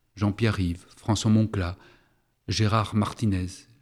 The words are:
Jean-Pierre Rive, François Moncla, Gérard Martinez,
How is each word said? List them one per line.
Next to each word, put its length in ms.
Jean-Pierre 380
Rive, 320
François 360
Moncla, 440
Gérard 480
Martinez, 520